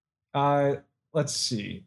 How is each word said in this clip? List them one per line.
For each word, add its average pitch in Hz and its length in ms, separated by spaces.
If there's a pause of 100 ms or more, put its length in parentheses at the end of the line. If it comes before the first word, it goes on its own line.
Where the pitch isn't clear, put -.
(340)
Uh, 143 400 (400)
let's - 200
see. 104 520